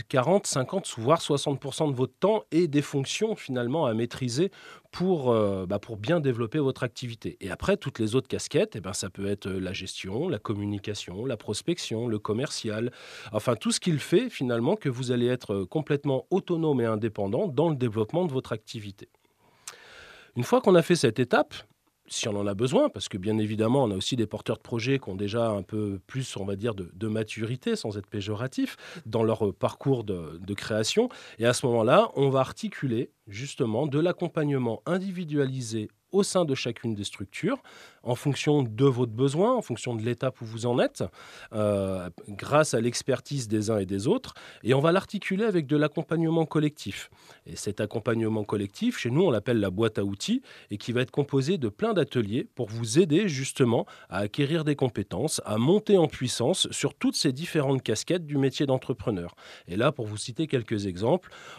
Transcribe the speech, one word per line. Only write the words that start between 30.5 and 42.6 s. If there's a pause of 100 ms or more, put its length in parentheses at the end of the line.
création. (280)
Et
à
ce
moment-là,
on
va
articuler (160)
justement
de
l'accompagnement
individualisé (240)
au
sein
de
chacune
des
structures, (440)
en
fonction
de
votre
besoin,
en
fonction
de
l'étape
où
vous
en
êtes, (480)
euh, (200)
grâce